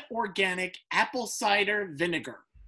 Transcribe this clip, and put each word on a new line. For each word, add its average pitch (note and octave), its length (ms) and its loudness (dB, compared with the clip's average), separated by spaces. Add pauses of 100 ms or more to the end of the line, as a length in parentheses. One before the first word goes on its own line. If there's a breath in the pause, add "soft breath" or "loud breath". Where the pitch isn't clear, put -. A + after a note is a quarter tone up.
(120)
Organic F#3 680 0 (140)
Apple A3 360 2
Cider G3+ 680 2
Vinegar. D3+ 500 -2 (220)